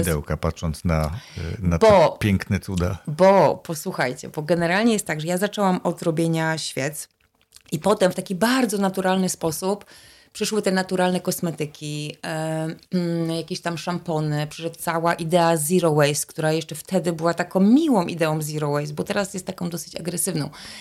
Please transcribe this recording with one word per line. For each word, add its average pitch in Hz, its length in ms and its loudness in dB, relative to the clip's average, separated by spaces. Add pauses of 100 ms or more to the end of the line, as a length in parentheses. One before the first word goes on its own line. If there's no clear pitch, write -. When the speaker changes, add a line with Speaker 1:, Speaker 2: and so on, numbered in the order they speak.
Speaker 1:
mydełka, 76 300 0
patrząc 80 480 -4
na, 80 200 2 (320)
y, 85 300 -8
na 85 100 2
Speaker 2:
Bo 95 100 4 (220)
Speaker 1:
te - 100 -6
piękne 98 400 2
cuda. 92 380 -2 (100)
Speaker 2:
bo, 180 480 6
posłuchajcie, 151 760 -6
bo - 120 -8
generalnie 175 520 2
jest 202 140 -2
tak, 156 140 -4
że 151 60 -6
ja 180 100 0
zaczęłam 196 460 0
od 175 180 -2
robienia 160 560 0
świec 151 500 -6 (640)
i 160 80 -2
potem 190 320 4
w - 40 -12
taki 185 200 -6
bardzo 226 420 2
naturalny 190 520 0
sposób 185 560 -4 (480)
przyszły 214 280 -2
te 202 100 0
naturalne 185 500 0
kosmetyki, 151 960 -6 (100)
e, 160 420 -4 (260)
mm, 170 380 0
jakieś 165 300 -6
tam 170 160 -4
szampony, 156 680 -2
przyszedł 165 280 -10
cała 170 380 0
idea 170 440 4
zero 165 380 2
waste, 151 320 4
która 156 260 -2
jeszcze 160 220 -4
wtedy 175 380 -2
była 165 200 0
taką 175 260 -2
miłą 226 480 6
ideą 160 340 0
zero 151 300 -2
waste, 147 220 -2
bo 147 100 -4
teraz 202 300 -4
jest 185 120 -10
taką 180 240 -6
dosyć 165 260 -10
agresywną, 165 540 -4 (320)